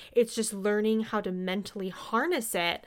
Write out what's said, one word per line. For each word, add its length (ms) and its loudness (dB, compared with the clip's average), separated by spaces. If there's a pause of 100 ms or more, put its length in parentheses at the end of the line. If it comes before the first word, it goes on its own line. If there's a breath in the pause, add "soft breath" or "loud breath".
(120)
It's 240 4
just 180 0
learning 520 2
how 160 -2
to 100 -4
mentally 580 -4
harness 640 -2
it 340 0